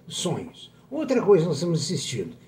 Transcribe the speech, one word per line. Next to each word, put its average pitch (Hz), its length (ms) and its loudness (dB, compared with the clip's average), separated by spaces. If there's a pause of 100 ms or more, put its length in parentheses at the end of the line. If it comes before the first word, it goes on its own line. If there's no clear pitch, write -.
sonhos. - 640 -8 (180)
Outra 262 320 0
coisa 175 220 6
que 180 40 0
nós 143 120 -2
temos 170 220 0
insistido, - 540 -6 (120)